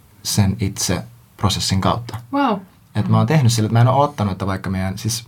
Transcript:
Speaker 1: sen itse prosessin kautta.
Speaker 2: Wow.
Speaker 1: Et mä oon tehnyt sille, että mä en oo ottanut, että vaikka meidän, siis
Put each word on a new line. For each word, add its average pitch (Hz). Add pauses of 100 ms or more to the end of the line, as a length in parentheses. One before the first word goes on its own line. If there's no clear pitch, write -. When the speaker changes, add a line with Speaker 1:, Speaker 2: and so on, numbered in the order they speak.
(220)
Speaker 1:
sen 101
itse 95 (340)
prosessin 95
kautta. - (160)
Speaker 2:
Wow. 269 (360)
Speaker 1:
Et 101
mä 110
oon 113
tehnyt 127
sille, 107
että 110
mä 117
en 123
oo 131
ottanut, 107
että 95
vaikka 95
meidän, 95
siis -